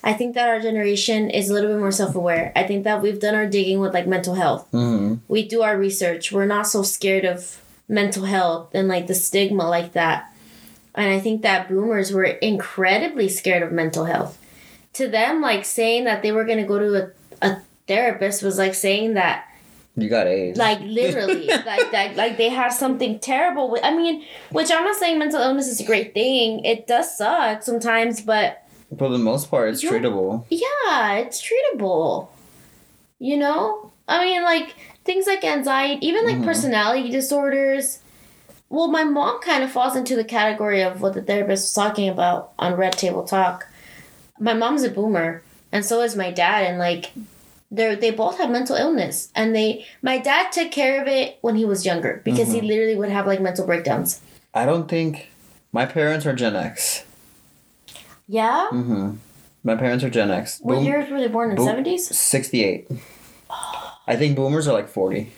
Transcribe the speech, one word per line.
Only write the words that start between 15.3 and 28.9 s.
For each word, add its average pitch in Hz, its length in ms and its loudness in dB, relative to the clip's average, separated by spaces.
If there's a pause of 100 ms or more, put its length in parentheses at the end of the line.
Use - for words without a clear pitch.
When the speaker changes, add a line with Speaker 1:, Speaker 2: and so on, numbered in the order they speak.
Speaker 1:
like, 208 220 0
saying 233 400 0
that 208 180 0
they 214 80 0
were 220 140 0
gonna 220 220 0
go 202 120 0
to 208 160 2
a, 185 160 0 (400)
a 190 120 -6 (260)
therapist 202 560 0
was 196 140 0
like 190 160 0
saying 208 400 0
that 180 300 0 (520)
Speaker 2:
You 107 120 0
got 104 200 4
aids. 92 280 0
Speaker 1:
like, 214 260 2
literally, 226 640 0
Speaker 2:
<laughs> - 20 0
Speaker 1:
like, 269 420 0
that, 202 240 0
like, 226 220 0
they 226 140 2
have 247 220 0
something 254 460 -2
terrible 269 540 0
with, 240 120 0
I 320 80 4
mean, 330 320 0 (280)
which 320 180 0
I'm 330 140 2
not 403 100 0
saying 339 240 0
mental 302 240 0
illness 269 240 0
is 226 140 -6
a - 40 -8
great 214 300 0
thing. 226 500 0
It 226 220 -2
does 240 320 0
suck 220 460 0
sometimes, 226 580 0
but 214 400 0 (340)